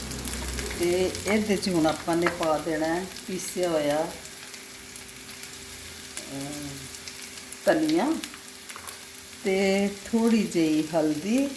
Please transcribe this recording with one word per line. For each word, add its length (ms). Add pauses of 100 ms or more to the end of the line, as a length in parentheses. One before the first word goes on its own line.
(800)
ਤੇ 300 (160)
ਇਹਦੇ 300
'ਚ 120
ਹੁਣ 180
ਆਪਾਂ 300
ਨੇ 100
ਪਾ 320
ਦੇਣਾ 280
ਹੈ 200 (220)
ਪੀਸਿਆ 400
ਹੋਇਆ, 400 (2250)
ਅਮ, 360 (960)
ਧਨੀਆ 480 (1300)
ਤੇ 440 (240)
ਥੋੜ੍ਹੀ 300
ਜਿਹੀ 420 (100)
ਹਲਦੀ 640